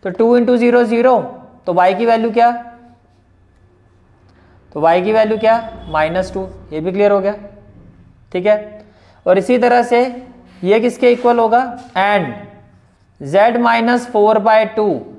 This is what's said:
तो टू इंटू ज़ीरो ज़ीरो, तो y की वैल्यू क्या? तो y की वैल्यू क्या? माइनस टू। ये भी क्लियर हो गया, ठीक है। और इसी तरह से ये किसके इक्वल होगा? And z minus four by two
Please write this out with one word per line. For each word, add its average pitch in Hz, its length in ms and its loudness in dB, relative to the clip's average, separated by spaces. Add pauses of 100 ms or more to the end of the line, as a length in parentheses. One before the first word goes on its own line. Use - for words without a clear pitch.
तो 190 60 -6
टू 226 280 2
इंटू 240 200 2
ज़ीरो 240 260 4
ज़ीरो, 233 340 2 (480)
तो 180 80 -4
y 180 240 2
की 233 80 -2
वैल्यू 226 260 0
क्या? 233 200 2 (2250)
तो 147 80 -6
y 170 220 2
की 214 100 -2
वैल्यू 220 240 0
क्या? 220 180 2 (340)
माइनस 160 440 -4
टू। 190 140 -8 (260)
ये 156 80 -6
भी 180 100 -6
क्लियर 202 200 0
हो 202 80 2
गया, 202 160 -4 (960)
ठीक 180 140 -6
है। 214 400 -2 (400)
और 185 120 4
इसी 247 200 0
तरह 240 260 2
से 240 200 0 (600)
ये 202 160 2
किसके 240 320 0
इक्वल 240 280 2
होगा? 226 220 2 (340)
And 196 300 0 (960)
z 202 420 2
minus 233 480 0
four 214 320 2
by 220 160 4 (160)
two 214 160 -2 (280)